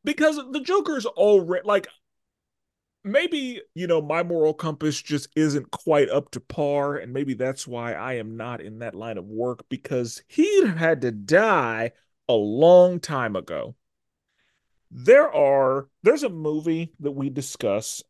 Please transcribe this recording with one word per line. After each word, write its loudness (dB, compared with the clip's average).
because 0
the -6
Joker's -2
already, 2
like, 0
maybe, -4
you -8
know, 2
my -4
moral 0
compass -4
just -6
isn't 0
quite 2
up -4
to -10
par, -4
and -10
maybe -4
that's -6
why -8
I -8
am -8
not -10
in -16
that -12
line -10
of -12
work, -6
because -6
he'd 4
have -2
had 0
to -2
die 2
a 4
long 6
time -6
ago. -8
There 6
are, 2
there's 4
a -2
movie -4
that -6
we -6
discuss, -4